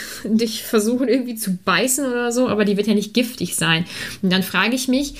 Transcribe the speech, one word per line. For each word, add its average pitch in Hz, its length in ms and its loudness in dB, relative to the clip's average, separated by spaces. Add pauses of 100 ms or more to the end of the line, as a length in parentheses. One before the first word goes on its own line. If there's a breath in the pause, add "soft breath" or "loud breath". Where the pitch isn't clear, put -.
<laughs> - 240 -12
dich 220 380 0
versuchen 240 440 2
irgendwie 240 280 0
zu 196 220 -4
beißen 233 500 0
oder 240 260 -2
so, 247 160 2
aber 214 160 2
die 202 140 2
wird 208 80 -2
ja 220 80 4
nicht 202 180 0
giftig 233 440 -2
sein. 165 280 2 (380 loud breath)
Und 185 100 2
dann 190 100 4
frage 196 320 0
ich 254 140 -2
mich 269 320 0